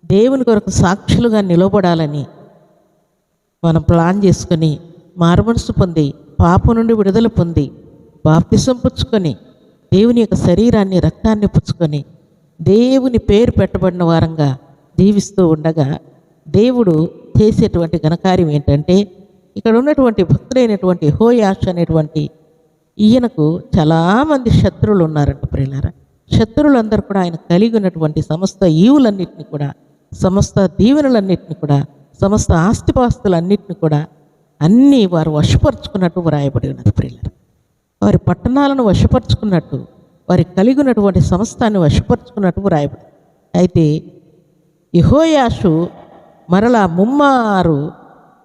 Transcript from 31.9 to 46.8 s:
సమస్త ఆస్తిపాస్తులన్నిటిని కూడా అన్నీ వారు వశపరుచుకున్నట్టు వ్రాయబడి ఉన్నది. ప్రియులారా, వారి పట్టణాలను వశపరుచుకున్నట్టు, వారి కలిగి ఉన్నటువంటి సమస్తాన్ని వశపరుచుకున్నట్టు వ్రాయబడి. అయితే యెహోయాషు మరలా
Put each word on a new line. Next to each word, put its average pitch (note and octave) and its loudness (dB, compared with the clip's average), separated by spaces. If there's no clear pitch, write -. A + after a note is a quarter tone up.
సమస్త G#3 -2
ఆస్తిపాస్తులన్నిటిని F#3+ -2
కూడా D3+ -2
అన్నీ A#3+ 4
వారు E3 -2
వశపరుచుకున్నట్టు F#3 -2
వ్రాయబడి C#3+ -4
ఉన్నది. B2 -4
ప్రియులారా, - -8
వారి G3+ 2
పట్టణాలను C4+ -2
వశపరుచుకున్నట్టు, F#3+ -2
వారి F3 2
కలిగి A#3+ 0
ఉన్నటువంటి G#3 0
సమస్తాన్ని G#3 -2
వశపరుచుకున్నట్టు F#3 -2
వ్రాయబడి. E3 -4
అయితే E3 0
యెహోయాషు A#3 2
మరలా G#3 4